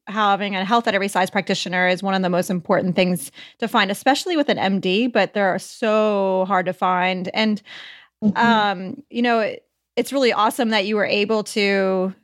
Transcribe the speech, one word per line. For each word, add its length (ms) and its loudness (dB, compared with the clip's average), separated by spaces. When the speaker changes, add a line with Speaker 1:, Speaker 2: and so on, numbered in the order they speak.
Speaker 1:
how 240 0
having 260 -2
a 80 -2
health 240 2
at 60 0
every 140 0
size 200 0
practitioner 580 -2
is 160 0
one 120 -2
of 80 0
the 80 0
most 180 0
important 480 0
things 340 0
to 100 -4
find, 220 0
especially 480 0
with 100 0
an 100 0
M 220 0
D, 280 0
but 260 0
they're 240 0
so 880 0
hard 160 2
to 80 -4
find. 640 0
And, 260 0
Speaker 2:
Mm-hmm. 120 2
Speaker 1:
um, 760 0
you 100 -6
know, 200 2
it, 260 -4
it's 160 -4
really 200 2
awesome 380 0
that 160 0
you 100 0
were 80 2
able 380 0
to, 800 0